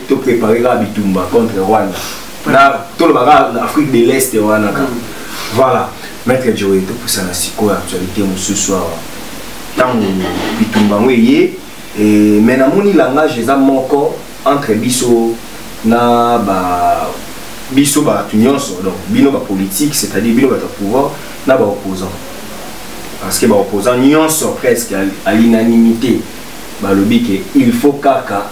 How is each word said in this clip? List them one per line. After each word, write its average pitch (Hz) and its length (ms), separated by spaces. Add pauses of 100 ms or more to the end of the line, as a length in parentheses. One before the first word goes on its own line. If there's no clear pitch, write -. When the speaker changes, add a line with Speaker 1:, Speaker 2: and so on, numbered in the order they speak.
Speaker 1:
to 139 120
préparer 117 420
la 120 160
bitumba 98 560
contre 107 260
Rwanda. 92 380 (500)
Speaker 2:
Ouais. 143 60
Speaker 1:
Na, 139 340 (100)
to 165 120
le 143 60
baga, 135 360 (140)
Afrique 139 260
de 117 160
l'Est, 131 280
wana 107 340
ka. 98 140
Speaker 2:
Mm. 120 180 (540)
Speaker 1:
Voilà. 123 340 (380)
Maître 127 280
Joe, 98 320
to - 60
pour - 160
ça, 98 180
la 90 60
siko, - 380
actualité, 92 500
mon 95 160
ce 98 180
soir. 95 300 (920)
Tant 247 180 (640)
bitumba, 104 400
mo 123 120
yé. 131 480 (400)
Et, 104 420
mais 120 160
na 135 120
moni 202 260
langage, 139 440
eza 117 160
moko, 135 640 (300)
entre 139 300
biso, 117 580 (500)
na 120 540
ba, 679 720 (600)
biso 143 300
ba, 123 300
tu 107 80
nyonso. 127 440
Donc, 92 120 (140)
bino 135 220
ba 131 100
politique, 104 540
c'est-à-dire 104 400
bino 131 140
ba 120 80
ta - 120
pouvoir, 104 420 (360)
na 135 80
ba 120 100
opposant. 95 460 (1120)
Parce - 180
que - 60
ba 110 120
opposant 101 420
nyonso 151 600
presque 117 360
à, 95 60 (280)
à 104 60
l'unanimité, 113 880 (580)
ba 98 140
lobi 110 280
que 101 360
il 120 160
faut 139 180
kaka - 600